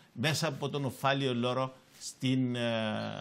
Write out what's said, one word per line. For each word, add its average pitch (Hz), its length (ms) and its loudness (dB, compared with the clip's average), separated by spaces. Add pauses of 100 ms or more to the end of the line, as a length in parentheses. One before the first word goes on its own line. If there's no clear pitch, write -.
(120)
μέσα 151 340 0
από 143 220 -4
τον 139 160 -4
οφάλιο 135 500 2
λόρο 123 400 0 (240)
στην, 127 560 0
ε, 120 180 0 (480)